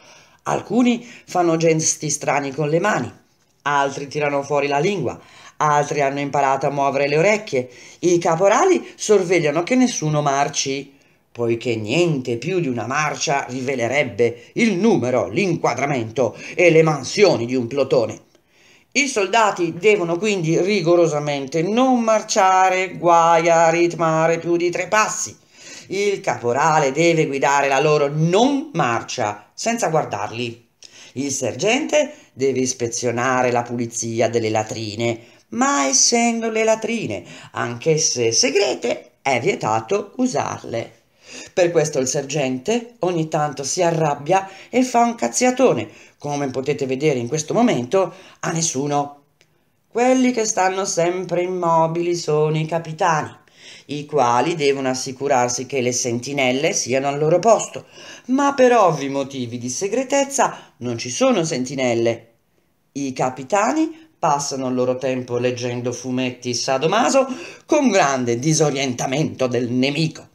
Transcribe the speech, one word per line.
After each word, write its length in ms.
Alcuni 600
fanno 320
gesti 500
strani 420
con 200
le 100
mani, 320
altri 380
tirano 380
fuori 240
la 100
lingua, 420
altri 440
hanno 200
imparato 460
a 40
muovere 380
le 100
orecchie. 500
I 200
caporali 760
sorvegliano 680
che 100
nessuno 480
marci, 720
poiché 420
niente 640
più 240
di 80
una 180
marcia 600
rivelerebbe 1040
il 220
numero, 520
l'inquadramento 1120
e 160
le 140
mansioni 600
di 120
un 100
plotone. 540
I 160
soldati 680
devono 400
quindi 440
rigorosamente 1000
non 420
marciare, 920
guai 540
a 180
ritmare 680
più 180
di 140
tre 160
passi. 500
Il 320
caporale 720
deve 340
guidare 400
la 140
loro 280
non 640
marcia 800
senza 340
guardarli. 800
Il 180
sergente 800
deve 260
ispezionare 920
la 120
pulizia 640
delle 220
latrine, 680
ma 360
essendo 640
le 120
latrine 600
anch'esse 800
segrete, 800
è 180
vietato 760
usarle. 760
Per 160
questo 280
il 80
sergente 920
ogni 300
tanto 360
si 160
arrabbia 640
e 140
fa 180
un 140
cazziatone, 720
come 320
potete 340
vedere 340
in 100
questo 260
momento, 580
a 120
nessuno. 720
Quelli 440
che 120
stanno 400
sempre 560
immobili 760
sono 440
i 80
capitani, 680
i 180
quali 500
devono 360
assicurarsi 760
che 160
le 120
sentinelle 800
siano 360
al 100
loro 200
posto, 480
ma 260
per 200
ovvi 360
motivi 500
di 120
segretezza 1080
non 200
ci 120
sono 340
sentinelle. 880
I 200
capitani 960
passano 500
il 60
loro 220
tempo 400
leggendo 560
fumetti 600
sadomaso 720
con 240
grande 480
disorientamento 1080
del 240
nemico. 640